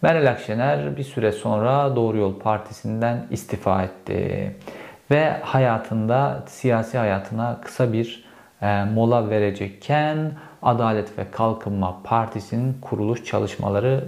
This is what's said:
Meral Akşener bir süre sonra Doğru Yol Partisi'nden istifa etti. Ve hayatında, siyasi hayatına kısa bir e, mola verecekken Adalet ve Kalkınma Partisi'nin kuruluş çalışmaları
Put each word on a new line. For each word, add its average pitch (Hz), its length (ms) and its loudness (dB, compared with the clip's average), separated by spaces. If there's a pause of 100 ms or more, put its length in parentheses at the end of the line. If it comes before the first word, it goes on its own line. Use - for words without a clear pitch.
Meral 156 300 6
Akşener 139 680 -2
bir 143 60 -6
süre 110 280 0
sonra 123 640 2
Doğru 113 220 2
Yol 98 220 0
Partisi'nden 110 920 -2
istifa 95 520 0
etti. 95 720 -4 (560)
Ve 151 300 4
hayatında, 120 1080 2
siyasi 117 500 0
hayatına 110 640 -2
kısa 123 320 0
bir 113 360 -4 (320)
e, 101 220 2
mola 113 460 4
verecekken 139 1000 0 (300)
Adalet 113 560 2
ve 98 140 -4
Kalkınma 101 720 -2
Partisi'nin 113 800 -2
kuruluş 107 440 -2
çalışmaları 104 840 0